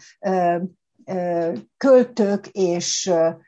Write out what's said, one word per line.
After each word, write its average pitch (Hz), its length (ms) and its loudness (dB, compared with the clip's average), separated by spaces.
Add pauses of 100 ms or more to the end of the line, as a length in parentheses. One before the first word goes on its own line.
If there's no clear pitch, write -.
(200)
ö, 180 360 0 (500)
ö, 175 460 -4 (260)
költők 233 680 2
és, 175 580 -4
ö, 165 240 2 (180)